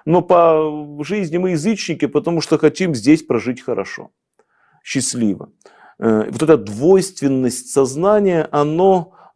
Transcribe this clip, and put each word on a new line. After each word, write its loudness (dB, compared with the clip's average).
но 2
по 2
жизни -4
мы -2
язычники, -4
потому -2
что 0
хотим 0
здесь 4
прожить -4
хорошо, -8
счастливо». -4
Э, 0
вот -4
эта 6
двойственность 0
сознания, 0
оно, 0